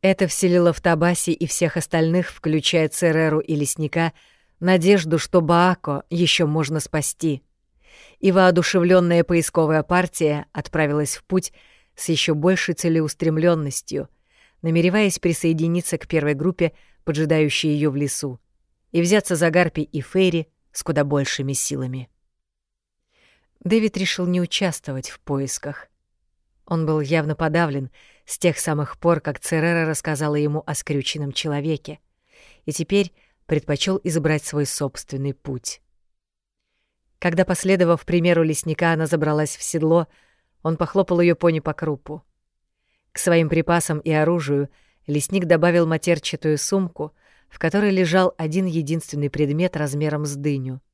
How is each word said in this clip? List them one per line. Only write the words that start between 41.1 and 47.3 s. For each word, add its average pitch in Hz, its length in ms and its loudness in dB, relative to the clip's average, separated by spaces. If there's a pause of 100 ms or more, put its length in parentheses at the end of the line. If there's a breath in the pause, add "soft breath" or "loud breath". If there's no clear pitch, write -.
её 175 140 6
пони 165 240 2
по 151 140 -6
крупу. 151 480 -8 (920)
К - 40 -10
своим 170 320 2
припасам 160 480 0
и 160 140 -4
оружию 151 580 0 (380)
лесник 160 380 -2
добавил 170 420 4
матерчатую 160 720 -2
сумку, 185 540 -4 (360 soft breath)